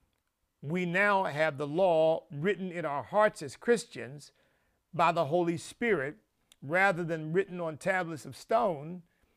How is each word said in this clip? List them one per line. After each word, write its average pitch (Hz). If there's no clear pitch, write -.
we 175
now 190
have 151
the 147
law 160
written 180
in 165
our 143
hearts 208
as 139
Christians 143
by 170
the 165
Holy 170
Spirit 160
rather 180
than 156
written 180
on 160
tablets 170
of 135
stone. 180